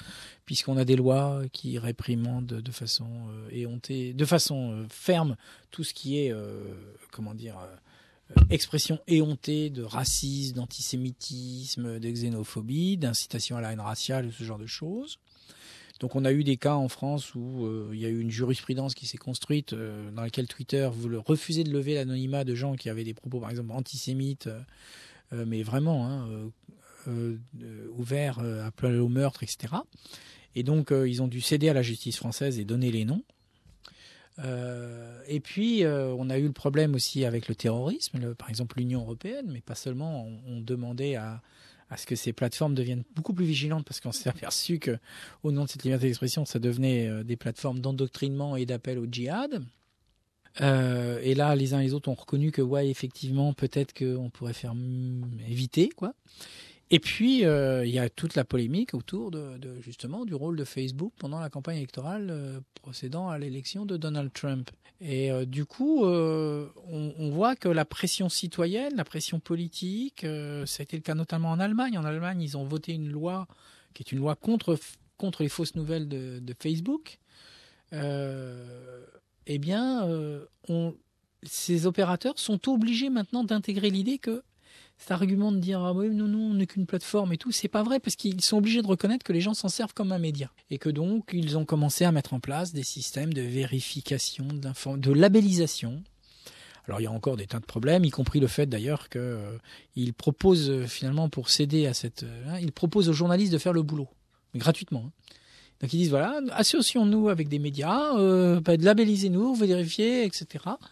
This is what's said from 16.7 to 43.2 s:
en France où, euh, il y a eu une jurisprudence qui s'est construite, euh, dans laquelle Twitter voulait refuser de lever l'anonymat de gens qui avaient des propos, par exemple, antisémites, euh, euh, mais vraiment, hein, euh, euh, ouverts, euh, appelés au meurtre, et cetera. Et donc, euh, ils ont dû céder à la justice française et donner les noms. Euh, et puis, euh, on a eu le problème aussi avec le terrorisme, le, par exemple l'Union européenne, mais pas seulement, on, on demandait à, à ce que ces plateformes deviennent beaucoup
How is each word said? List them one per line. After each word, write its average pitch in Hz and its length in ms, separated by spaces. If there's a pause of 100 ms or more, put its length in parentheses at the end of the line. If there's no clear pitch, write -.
en 135 160
France 139 460
où, 123 300
euh, 110 280
il 110 60
y 113 60
a 113 40
eu 117 100
une 117 120
jurisprudence 127 640
qui - 100
s'est - 140
construite, 143 540
euh, 107 360
dans 113 140
laquelle 120 240
Twitter 135 440
voulait 117 320
refuser 160 400
de 151 80
lever 143 220
l'anonymat 131 520
de 123 100
gens 135 180
qui 127 160
avaient 113 140
des 113 100
propos, 123 260
par 113 120
exemple, 120 200
antisémites, 131 760
euh, 110 120 (760)
euh, 117 140
mais 110 140
vraiment, 135 460
hein, 131 200
euh, 110 220 (580)
euh, 117 300 (580)
ouverts, 127 440
euh, 110 260
appelés 120 320
au 120 100
meurtre, 131 360
et 113 40
cetera. 165 380 (720)
Et 123 80
donc, 147 280
euh, 135 160
ils 123 140
ont 127 60
dû 123 140
céder 151 280
à 151 40
la 131 100
justice 117 340
française 123 400
et 104 80
donner 123 240
les 113 160
noms. 170 180 (1160)
Euh, 123 880
et 147 120
puis, 214 460
euh, 139 320
on 131 120
a 131 80
eu 147 100
le 143 40
problème 143 420
aussi 131 300
avec 117 240
le 113 80
terrorisme, 127 640
le, 120 160
par - 140
exemple 113 280
l'Union 123 220
européenne, 185 500
mais 120 120
pas 113 140
seulement, 135 500
on, 117 320
on - 20
demandait 123 560
à, 110 260 (480)
à - 60
ce - 100
que 123 120
ces 120 160
plateformes 143 420
deviennent 123 280 (120)
beaucoup 160 180